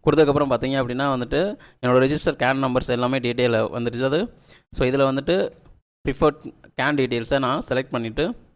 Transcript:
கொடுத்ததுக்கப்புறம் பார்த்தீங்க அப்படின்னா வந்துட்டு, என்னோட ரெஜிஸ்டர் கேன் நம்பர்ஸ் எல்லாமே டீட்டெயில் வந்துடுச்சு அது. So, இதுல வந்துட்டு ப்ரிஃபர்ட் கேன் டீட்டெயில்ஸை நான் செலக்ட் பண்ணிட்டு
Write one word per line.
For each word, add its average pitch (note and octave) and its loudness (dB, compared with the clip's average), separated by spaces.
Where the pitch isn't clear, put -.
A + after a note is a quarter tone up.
கொடுத்ததுக்கப்புறம் C#3+ 4
பார்த்தீங்க C3 -2
அப்படின்னா B2+ -2
வந்துட்டு, B2+ -2
என்னோட B2+ 4
ரெஜிஸ்டர் D3 0
கேன் C3+ 2
நம்பர்ஸ் B2+ -2
எல்லாமே B2 0
டீட்டெயில் A#2+ 0
வந்துடுச்சு A#2+ -4
அது. D3+ 0
So, D3 -2
இதுல C3+ 2
வந்துட்டு C#3 -2
ப்ரிஃபர்ட் D3 0
கேன் C#3+ 0
டீட்டெயில்ஸை A#2+ 0
நான் C#3 0
செலக்ட் C3 -2
பண்ணிட்டு A#2 -2